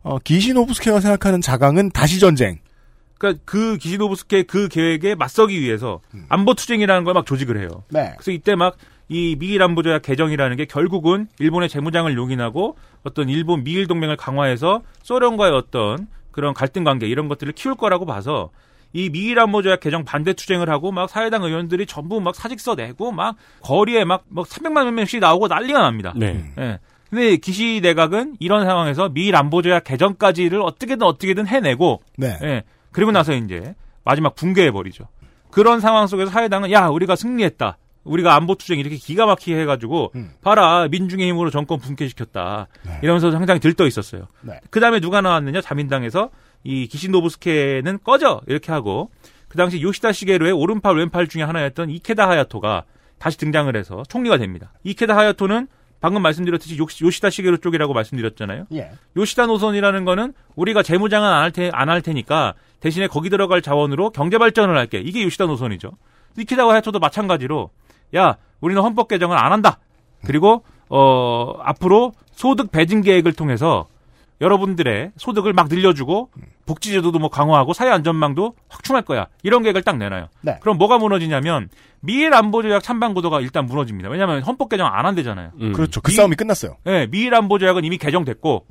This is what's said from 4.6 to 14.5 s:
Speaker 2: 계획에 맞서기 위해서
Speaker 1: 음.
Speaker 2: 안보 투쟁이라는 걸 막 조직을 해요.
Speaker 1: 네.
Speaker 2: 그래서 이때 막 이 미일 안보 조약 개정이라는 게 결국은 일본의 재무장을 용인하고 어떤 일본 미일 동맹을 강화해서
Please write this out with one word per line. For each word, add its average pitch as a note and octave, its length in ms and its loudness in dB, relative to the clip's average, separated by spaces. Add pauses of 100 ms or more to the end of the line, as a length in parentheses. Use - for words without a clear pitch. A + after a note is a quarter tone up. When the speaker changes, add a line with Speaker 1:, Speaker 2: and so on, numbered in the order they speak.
Speaker 2:
계획에 E3 480 -2
맞서기 F3+ 460 2
위해서 A2 400 -4 (140)
Speaker 1:
음. F2+ 140 -18
Speaker 2:
안보 G3 260 4
투쟁이라는 G3+ 480 0
걸 F3 100 0
막 E3+ 140 2
조직을 C3 320 -2
해요. F2+ 320 -10
Speaker 1:
네. - 260 -2
Speaker 2:
그래서 - 140 -6
이때 F#3 240 0
막 F3+ 200 0 (320)
이 E3 300 -2
미일 F#3 240 0
안보 E3+ 220 2
조약 D#3+ 180 0
개정이라는 C#3 560 0
게 D3 80 -4
결국은 E3+ 640 0 (100)
일본의 E3 320 0
재무장을 D#3+ 480 -2
용인하고 B2+ 580 -4 (280)
어떤 C#3 260 -4
일본 D#3 340 -2
미일 F3+ 220 -2
동맹을 D#3+ 320 -2
강화해서 C#3 640 -2 (220)